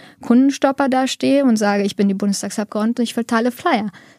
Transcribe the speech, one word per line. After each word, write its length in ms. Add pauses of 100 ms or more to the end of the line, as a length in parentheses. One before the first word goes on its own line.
(220)
Kundenstopper 680
da 180
stehe 380
und 120
sage, 260
ich 120
bin 120
die 80
Bundestagsabgeordnete, 880
ich 100
verteile 380
Flyer. 400 (280)